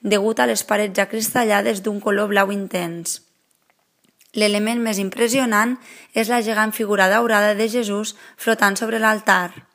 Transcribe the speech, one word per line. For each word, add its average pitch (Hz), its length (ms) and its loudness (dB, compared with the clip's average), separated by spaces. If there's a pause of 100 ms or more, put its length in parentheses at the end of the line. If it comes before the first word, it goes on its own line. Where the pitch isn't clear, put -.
degut 208 380 0
a 247 60 4
les 226 180 0
parets 208 380 0
acristallades 220 800 0
d'un 202 180 -4
color 202 300 0
blau 196 240 2
intens. 175 720 -6 (1120)
L'element 214 480 0
més 214 160 -2
impressionant 233 760 0 (340)
és 220 160 0
la 240 160 0
gegant 214 320 0
figura 196 320 2
daurada 208 480 2
de 220 120 0
Jesús 214 440 -4 (240)
flotant 214 400 2
sobre 220 240 -2
l'altar. 202 720 0